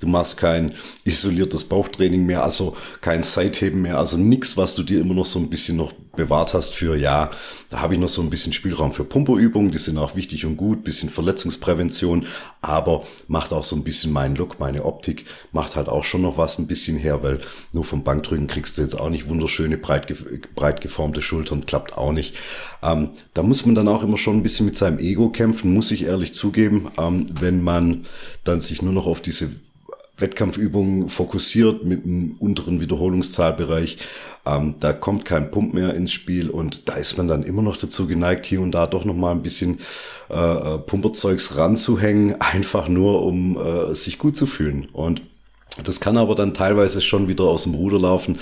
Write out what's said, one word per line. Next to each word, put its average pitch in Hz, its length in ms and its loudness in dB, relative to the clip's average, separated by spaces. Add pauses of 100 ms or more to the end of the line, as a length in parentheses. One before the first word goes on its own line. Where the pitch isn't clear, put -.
du 82 60 -4
machst 87 280 2
kein 82 380 2 (320)
isoliertes 90 580 2
Bauchtraining 92 600 2
mehr, 87 180 2
also 85 320 0 (240)
kein 85 240 0
Seitheben 95 580 0
mehr. 87 160 0
Also 82 200 0
nix, 117 400 4
was 92 180 2
du 85 80 -2
dir 92 160 2
immer 92 140 2
noch 92 120 2
so - 140 -2
ein 78 100 -2
bisschen 85 280 0
noch 78 160 -4 (240)
bewahrt 78 360 2
hast 85 200 0
für, 80 240 0
ja, 71 340 2 (380)
da - 120 -6
habe 82 120 0
ich 85 60 2
noch 87 80 2
so - 140 -2
ein 80 80 -2
bisschen 80 240 -4
Spielraum 78 400 -2
für 73 100 -4
Pumperübungen, 113 680 4
die 78 60 -2
sind 76 200 -2
auch 73 180 -2
wichtig 85 300 -4
und 78 100 -2
gut, 101 300 0
bisschen 78 240 -4
Verletzungsprävention, 87 1160 0 (360)
aber 80 420 0 (240)
macht 80 240 -2
auch 78 140 -2
so - 100 -4
ein 73 80 -2
bisschen 76 300 -2
meinen 69 240 0
Look, - 200 -6
meine 71 280 -4
Optik, - 400 -6 (260)
macht 80 240 -2
halt 73 140 -2
auch 71 160 0
schon 92 160 0
noch 80 160 0
was 80 200 0
ein 82 100 -4
bisschen - 280 -2
her, 73 260 0
weil 67 200 -2 (320)
nur 82 100 -2
vom 71 220 -6
Bankdrücken 73 420 -2
kriegst - 300 -6
du 78 40 0
jetzt - 160 -2
auch 78 120 -4
nicht 76 180 -4
wunderschöne, 80 500 -2
breit 71 300 -2
gef-, - 180 -8 (300)
breit 73 240 0
geformte 73 420 -4
Schultern, 76 440 -4
klappt - 320 -4
auch 71 160 0
nicht. 78 220 -4 (460)
Ähm, 80 280 0 (240)
da 82 100 0
muss 127 220 4
man 117 100 6
dann 104 140 4
auch 107 120 2
immer 104 160 2
schon 139 200 2
ein 107 60 4
bisschen 110 220 2
mit 98 120 0
seinem 85 220 2
Ego 101 320 2
kämpfen, 110 420 2
muss 110 180 2
ich 92 120 0
ehrlich 87 300 0
zugeben, 104 640 2
ähm, 85 280 0 (160)
wenn 90 200 2
man 85 420 2 (420)
dann 87 160 2
sich - 200 -4
nur 92 120 0
noch 95 120 0
auf 85 160 0
diese 80 300 -2 (680)
Wettkampfübungen 95 920 0
fokussiert 107 720 2
mit 87 220 0
einem 87 340 -2
unteren 90 400 0
Wiederholungszahlbereich, 82 1160 0 (480)
ähm, 71 340 0
da 76 140 2
kommt - 320 -2
kein 76 260 0
Pump - 220 0
mehr 92 200 0
ins 87 200 -2
Spiel 87 360 -2
und 80 380 -6
da - 60 -2
ist - 240 -2
man 90 100 0
dann 76 160 2
immer 98 180 -2
noch 104 140 0
dazu - 320 -4
geneigt, 87 380 0
hier 95 160 0
und 90 100 0
da 85 160 2
doch 92 160 -2
nochmal 87 320 0
ein 85 80 -2
bisschen, 87 360 -2 (500)
äh, - 60 -8
äh, 82 420 0
Pumperzeugs 92 800 0
ranzuhängen, 104 840 4
einfach 95 480 0
nur, 92 360 4
um, 90 340 0
äh, 82 360 -2
sich - 240 -4
gut 147 200 2
zu 143 80 2
fühlen. 71 480 -2
Und 80 280 -2 (600)
das - 160 -2
kann 107 160 2
aber 110 200 4
dann 98 180 2
teilweise 98 480 4
schon 98 260 2
wieder 92 180 2
aus 82 180 4
dem 87 100 -2
Ruder 95 260 2
laufen, 90 420 2